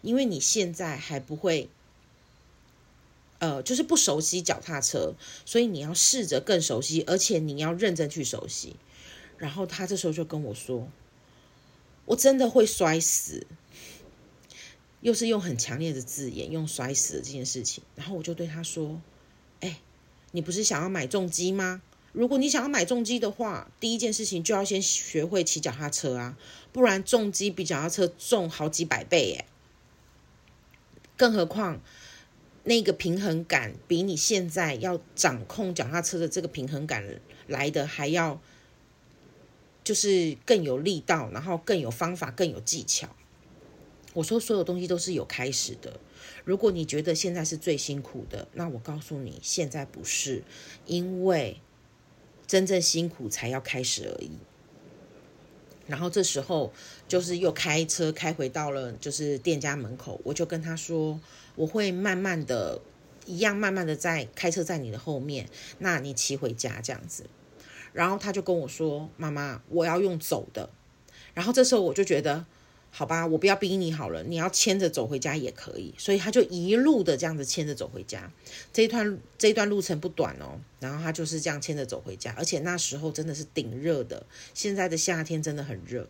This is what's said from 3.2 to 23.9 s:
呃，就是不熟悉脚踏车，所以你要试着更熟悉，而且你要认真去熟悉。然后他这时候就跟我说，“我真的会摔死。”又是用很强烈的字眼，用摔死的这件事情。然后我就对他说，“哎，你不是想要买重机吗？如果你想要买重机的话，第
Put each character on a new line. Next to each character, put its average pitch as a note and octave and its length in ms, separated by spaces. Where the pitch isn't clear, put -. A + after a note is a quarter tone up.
呃， C#3+ 220
就 B3 140
是 C#4 80
不 D#4+ 140
熟 D3+ 240
悉 F3 200
脚 - 200
踏 D3+ 180
车， G2+ 340
所 - 140
以 A#3+ 80
你 E3 140
要 D3+ 120
试 A3+ 320
着 C#3+ 140
更 F3+ 220
熟 C3 200
悉， D#3 240
而 F#3 120
且 F#3+ 220
你 D3+ 180
要 D#3 160
认 F#3 200
真 D#3+ 160
去 D#3 140
熟 - 240
悉。 - 300
然 D3+ 120
后 F#3 160
他 F3+ 220
这 G3 100
时 F3 80
候 D#3 80
就 E3 100
跟 D#3 200
我 G#2 100
说 B2 340
，“我 A#3+ 100
真 C4+ 220
的 C4 100
会 A#3 160
摔 E3 360
死。” - 480
又 A#3 140
是 A#3 120
用 G#3+ 140
很 E3 160
强 A#2 220
烈 E3 120
的 C3 80
字 B2+ 300
眼， - 220
用 D#3+ 160
摔 C3+ 260
死 - 220
的 C#3 60
这 C3+ 100
件 C3+ 120
事 C3 200
情。 - 200
然 C#3+ 100
后 F#3+ 100
我 E3 60
就 E3 140
对 E3+ 100
他 D#3+ 160
说 D#3+ 400
，“哎， E3 180
你 E3+ 120
不 E3+ 80
是 G3+ 120
想 F3+ 200
要 F#3 40
买 E3+ 200
重 F#3+ 200
机 F3 240
吗？ F#3 300
如 A#3+ 140
果 C4+ 100
你 C4+ 100
想 C#4 140
要 C#4 80
买 C4 160
重 B3 180
机 A#3 140
的 G#3 140
话， G#3 480
第 A3+ 160